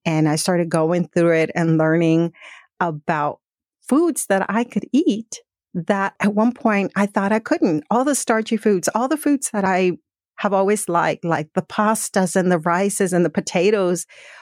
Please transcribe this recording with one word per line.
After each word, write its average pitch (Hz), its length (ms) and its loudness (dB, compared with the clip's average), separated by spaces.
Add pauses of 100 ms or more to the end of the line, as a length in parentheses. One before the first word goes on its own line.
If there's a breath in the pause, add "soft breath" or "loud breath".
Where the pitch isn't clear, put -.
and 156 220 0
I 151 80 0
started 175 320 0
going 165 400 0
through 170 240 2
it 160 240 2
and 165 220 2
learning 165 560 2 (480 loud breath)
about 151 580 -4 (480)
foods 311 400 0
that 190 220 0
I 226 160 -2
could - 260 -6
eat 240 480 0 (340)
that 196 460 -4
at 202 160 0
one 226 160 2
point 202 460 -2
I 202 80 2
thought 202 260 -2
I 220 80 0
couldn't. 202 500 0
All 240 140 0
the 277 120 0
starchy 220 420 -2
foods, 202 360 0
all 240 140 0
the 311 80 0
foods 294 380 -2
that 202 100 -2
I 185 300 2 (460)
have 202 120 -2
always 196 380 0
liked, 165 340 0
like 160 300 -2
the 185 80 0
pastas 208 760 -2
and 180 160 2
the 175 80 2
rices 180 540 0
and 175 100 4
the 160 60 2
potatoes, 180 760 0 (360 loud breath)